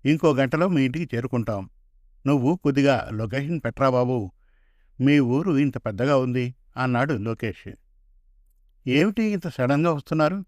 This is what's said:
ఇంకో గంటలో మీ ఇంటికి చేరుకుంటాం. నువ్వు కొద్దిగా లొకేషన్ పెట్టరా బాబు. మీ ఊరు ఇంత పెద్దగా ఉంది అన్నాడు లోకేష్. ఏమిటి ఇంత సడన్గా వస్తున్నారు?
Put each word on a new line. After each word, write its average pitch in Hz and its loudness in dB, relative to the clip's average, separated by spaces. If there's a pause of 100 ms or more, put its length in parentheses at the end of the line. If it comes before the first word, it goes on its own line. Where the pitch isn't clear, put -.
ఇంకో 151 2
గంటలో 147 2
మీ 156 2
ఇంటికి 131 -4
చేరుకుంటాం. 117 -4 (560)
నువ్వు 139 2
కొద్దిగా 139 2
లొకేషన్ 131 -4
పెట్టరా 131 0
బాబు. 123 0 (680)
మీ 143 4
ఊరు 139 2
ఇంత 139 0
పెద్దగా 120 0
ఉంది 127 -2 (220)
అన్నాడు 127 0
లోకేష్. 110 -6 (1120)
ఏమిటి 175 2
ఇంత 202 -2
సడన్గా 147 0
వస్తున్నారు? 160 -2